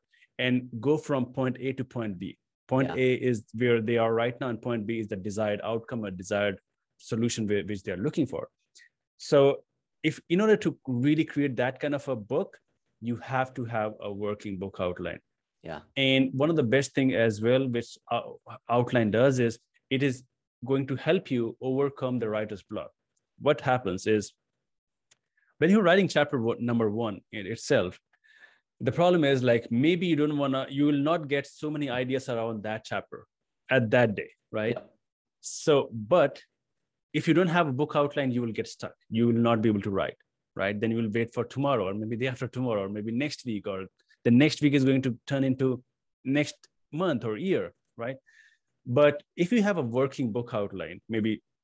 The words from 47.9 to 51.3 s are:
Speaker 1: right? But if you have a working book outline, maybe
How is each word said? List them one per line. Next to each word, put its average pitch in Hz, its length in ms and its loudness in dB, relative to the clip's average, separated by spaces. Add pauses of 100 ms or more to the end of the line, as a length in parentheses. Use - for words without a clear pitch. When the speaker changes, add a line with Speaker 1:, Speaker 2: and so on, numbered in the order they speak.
Speaker 1:
right? 120 220 -8 (680)
But 147 380 4 (140)
if 175 160 0
you 220 100 4
have 202 140 0
a 151 60 0
working 127 500 -2
book 120 180 -4
outline, 98 560 -6
maybe 110 340 -2 (220)